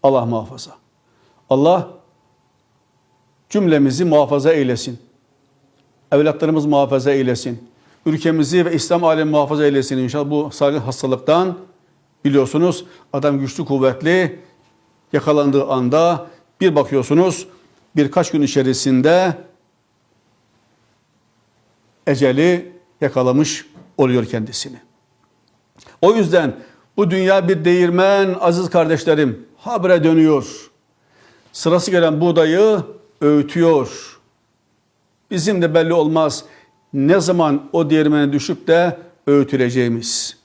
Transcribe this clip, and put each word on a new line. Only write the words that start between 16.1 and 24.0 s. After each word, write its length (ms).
bir 140
bakıyorsunuz 720
birkaç 360
gün 100
içerisinde 960
eceli 640
yakalamış 640
oluyor 280